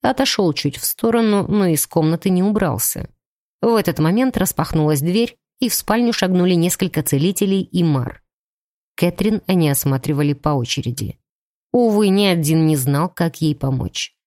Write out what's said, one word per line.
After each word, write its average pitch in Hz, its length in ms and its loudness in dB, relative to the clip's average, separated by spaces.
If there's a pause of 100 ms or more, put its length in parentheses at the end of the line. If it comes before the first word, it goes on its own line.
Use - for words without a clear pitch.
Отошёл 226 500 0
чуть - 240 -4
в - 80 -12
сторону, 226 640 0
но 202 180 2
из 160 200 0
комнаты 160 420 0
не 185 140 2
убрался. 202 680 -2 (520)
В 226 140 2
этот 196 240 0
момент 208 380 2
распахнулась 156 640 0
дверь, 190 360 0 (220)
и 254 100 -2
в - 60 -4
спальню 233 380 0
шагнули 185 420 2
несколько 170 480 0
целителей 190 600 0
и 175 200 -2
мар. 143 400 -2 (720)
Кэтрин 185 520 0
они 175 220 2
осматривали 143 640 0
по 147 180 -2
очереди. 123 680 -6 (540)
Увы, 214 360 2
ни 196 160 4
один 160 420 2
не 156 100 2
знал, 143 320 0
как 165 320 -4
ей 151 160 0
помочь. - 580 -6 (120)